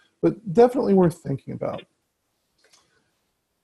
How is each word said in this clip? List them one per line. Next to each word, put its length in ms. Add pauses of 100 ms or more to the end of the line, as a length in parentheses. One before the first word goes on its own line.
(200)
but 320
definitely 400
worth 300
thinking 320
about. 280 (1800)